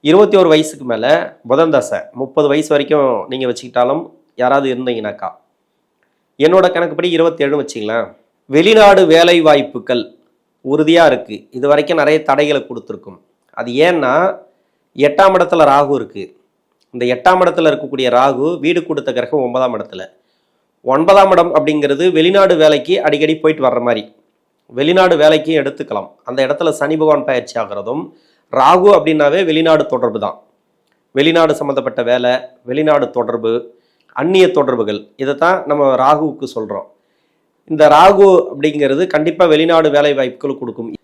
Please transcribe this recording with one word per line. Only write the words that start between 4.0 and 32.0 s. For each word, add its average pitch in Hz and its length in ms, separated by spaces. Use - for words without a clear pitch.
யாராவது 135 300
இருந்தீங்கன்னாக்கா, 113 580
என்னோட 180 260
கணக்குப்படி 170 420
இருபத்தேழுன்னு 160 440
வச்சுங்களேன். 110 460
வெளிநாடு 202 460
வேலை 175 220
வாய்ப்புகள் 127 560
உறுதியா 156 460
இருக்கு, 110 260
இது 127 140
வரைக்கும் 147 300
நிறைய 151 180
தடைகளை 143 400
கொடுத்துருக்கும். 104 500
அது 120 120
ஏன்னா 143 240
எட்டாம் 151 420
இடத்துல 170 340
ராகு 143 280
இருக்கு. 101 260
இந்த 123 200
எட்டாம் 180 300
இடத்துல 165 280
இருக்கக்கூடிய 131 360
ராகு 135 320
வீடு 175 240
கொடுத்த 143 280
கிரகம் 127 280
ஒன்பதாம் 123 320
இடத்துல. 95 240
ஒன்பதாம் 190 500
இடம் 135 220
அப்படிங்கிறது 147 460
வெளிநாடு 180 460
வேலைக்கு 151 320
அடிக்கடி 156 280
போயிட்டு 156 220
வர்ற 120 200
மாதிரி, 110 160
வெளிநாடு 175 440
வேலைக்கும் 156 380
எடுத்துக்கலாம். 120 500
அந்த 131 180
இடத்துல 160 240
சனி 156 200
பகவான் 147 280
பயிற்சி 123 340
ஆகிறதும், 101 400
ராகு 170 420
அப்படின்னாவே 156 440
வெளிநாடு 160 420
தொடர்பு 117 320
தான், 98 120
வெளிநாடு 160 420
சம்மந்தப்பட்ட 139 500